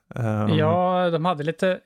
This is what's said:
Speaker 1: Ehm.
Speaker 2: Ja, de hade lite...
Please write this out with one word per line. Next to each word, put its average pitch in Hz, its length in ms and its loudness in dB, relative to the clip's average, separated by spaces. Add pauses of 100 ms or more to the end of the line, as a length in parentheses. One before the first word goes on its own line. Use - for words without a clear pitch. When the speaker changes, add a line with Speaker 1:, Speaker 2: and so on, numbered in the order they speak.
(160)
Speaker 1:
Ehm. 107 340 0
Speaker 2:
Ja, 175 600 2
de 165 160 -2
hade 160 180 -2
lite... 185 420 -2